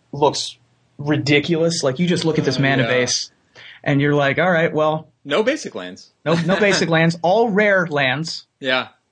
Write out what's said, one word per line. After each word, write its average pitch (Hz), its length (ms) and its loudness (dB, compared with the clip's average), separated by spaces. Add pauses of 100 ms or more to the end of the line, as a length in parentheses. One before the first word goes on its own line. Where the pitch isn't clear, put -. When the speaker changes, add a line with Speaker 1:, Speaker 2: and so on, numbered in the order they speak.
(100)
Speaker 1:
looks - 460 -2 (420)
ridiculous. 151 840 0
Like, 131 140 0
you 175 100 0
just 160 160 0
look 156 140 0
at 143 60 0
this 131 140 -2
Speaker 2:
Uh, 139 40 0
Speaker 1:
mana 135 200 2
Speaker 2:
yeah. 117 60 -2
Speaker 1:
base, 123 420 -2 (540)
and 139 160 0
you're 143 140 2
like, 139 240 0
"All 180 120 2
right, 165 220 0
well." 156 360 -2 (160)
Speaker 2:
No 147 180 0
basic 254 320 -4
lands. 92 360 -14 (140)
Speaker 1:
No, 156 100 0
no 170 260 0
Speaker 2:
<laughs> - 0 -
Speaker 1:
basic 185 280 2
lands. 165 340 2
All 214 280 2
rare 196 360 2
lands. 143 600 -4 (140)
Speaker 2:
Yeah. 127 280 -2 (240)